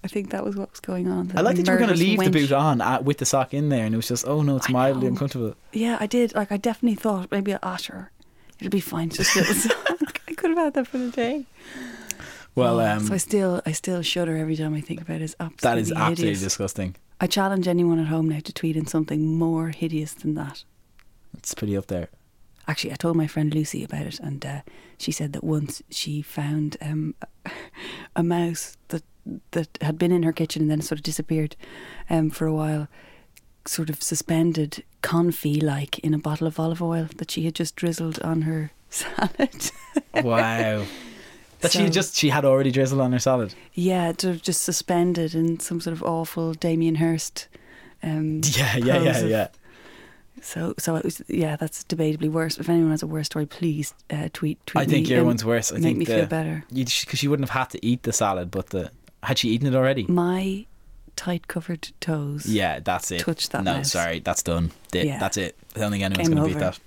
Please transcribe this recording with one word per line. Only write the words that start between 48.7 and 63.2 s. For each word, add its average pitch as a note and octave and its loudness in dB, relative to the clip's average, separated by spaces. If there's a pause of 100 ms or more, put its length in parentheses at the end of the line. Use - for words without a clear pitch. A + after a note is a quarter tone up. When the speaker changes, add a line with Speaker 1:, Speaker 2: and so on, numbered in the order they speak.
Speaker 2:
yeah, B2 4
yeah, B2 4
Speaker 1:
pose A#2 2
of G#2+ 2
Speaker 2:
yeah. G#2+ 2 (960)
Speaker 1:
So, - -6
so E3 -2
it E3 -2
was, - -4
yeah, D#3 0
that's - -6
debatably D#3 0
worse. D#3+ -2
If D#3+ -6
anyone E3 6
has D3+ 0
a D#3+ -6
worse D#3 -4
story, D3+ -2
please, D3+ -4 (160)
uh, D3+ -4
tweet, - -4
tweet - 0
Speaker 2:
I C#3 2
think C3+ 4
Speaker 1:
me - -2
Speaker 2:
your B2 6
Speaker 1:
and B2 6
Speaker 2:
one's A#2 2
worse. A2+ 2
I - -6
Speaker 1:
make E3 0
Speaker 2:
think A#2+ 4
Speaker 1:
me E3 2
feel A2+ 2
Speaker 2:
the D#3 2
Speaker 1:
better. D#3 -2
Speaker 2:
you, B2+ -2
sh-, - -2
'cause - -4
she C#3+ 0
wouldn't C#3+ 0
have - -2
had B2+ -2
to - -8
eat A#2+ 2
the A2+ -2
salad, F#2 0
but F#2 -4
the, F2+ -4 (320)
had C3 -2
she A#2+ 0
eaten B2 2
it B2+ 2
already? C3 2
Speaker 1:
My F#3 0 (520)
tight - -4
covered E3 -6 (100)
toes D3 -4
Speaker 2:
Yeah, F#2 0
that's F2+ -2
it. F2 -2
Speaker 1:
touched - -2